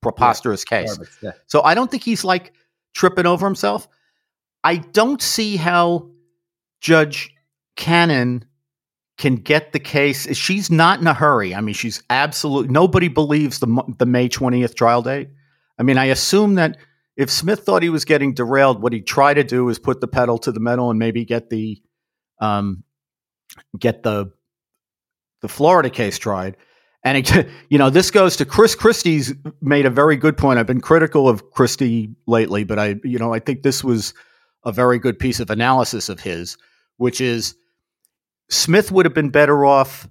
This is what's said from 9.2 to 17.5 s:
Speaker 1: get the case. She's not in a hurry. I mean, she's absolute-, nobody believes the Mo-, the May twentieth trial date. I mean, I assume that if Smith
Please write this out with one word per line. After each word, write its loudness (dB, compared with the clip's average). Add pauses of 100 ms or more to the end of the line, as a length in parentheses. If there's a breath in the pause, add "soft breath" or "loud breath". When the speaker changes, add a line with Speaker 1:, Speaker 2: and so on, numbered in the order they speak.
Speaker 1:
get -2
the -4
case. -2
She's -4
not 4
in 0
a 2
hurry. 0
I -6
mean, -6
she's -8
absolute-, -2
nobody 2
believes 0
the -2
Mo-, -2
the 0
May 2
twentieth -2
trial 2
date. -8 (500)
I -2
mean, 4
I 2
assume 0
that -2 (380 soft breath)
if -2
Smith -4